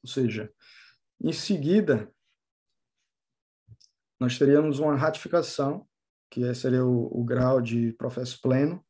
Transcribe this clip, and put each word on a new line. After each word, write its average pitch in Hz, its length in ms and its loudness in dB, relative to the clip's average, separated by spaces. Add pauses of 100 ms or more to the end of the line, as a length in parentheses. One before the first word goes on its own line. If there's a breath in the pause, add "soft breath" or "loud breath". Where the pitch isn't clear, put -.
Ou 131 60 -16
seja, 110 440 -4 (680 soft breath)
em 165 120 -2
seguida, 156 800 0 (2000)
nós 123 180 0
teríamos 147 400 4
uma 147 160 0
ratificação, 151 960 -2 (420)
que 123 140 -4
é, 123 80 -2
seria 127 320 0
o, 123 340 0
o 120 60 -2
grau 127 380 2
de 117 320 -2
professo 123 480 -8
pleno 143 480 0